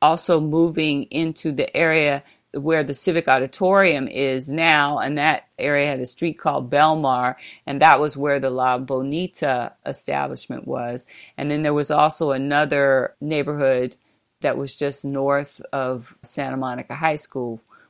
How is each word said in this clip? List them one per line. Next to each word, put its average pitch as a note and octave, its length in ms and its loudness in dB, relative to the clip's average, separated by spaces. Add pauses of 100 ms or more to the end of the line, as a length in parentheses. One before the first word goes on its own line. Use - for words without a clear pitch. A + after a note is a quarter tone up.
also E3 400 4
moving D#3 600 2
into D#3+ 480 -4
the C3+ 220 -2
area D3+ 480 2 (300)
where D3+ 320 0
the C#3 100 -6
Civic E3 340 0
Auditorium D3 800 2
is C3 400 -2
now, D3+ 500 2
and C3+ 200 -2
that D3 280 0 (120)
area C#3+ 300 2
had C3+ 120 -4
a B2+ 60 -4
street - 320 -6
called C#3 320 -2
Belmar, C#3+ 640 4 (320)
and C#3 160 -2
that D3 180 8
was D3 160 -2
where C#3+ 240 0
the C3 80 -2
La B2+ 300 0
Bonita C3+ 960 -2 (100)
establishment C3+ 840 -6
was. B2+ 400 -6 (300)
And C#3+ 140 -4
then D3 100 -2
there D3+ 140 0
was D3 160 -2
also D3+ 400 2
another C#3 880 2
neighborhood C#3+ 760 -2 (440)
that C3 160 0
was C3+ 180 -6
just C#3+ 300 -4
north C#3 560 -2 (100)
of B2+ 520 -6
Santa C3+ 340 -8
Monica B2+ 380 -6
High D#3 220 -2
School, A#2+ 440 -8 (300)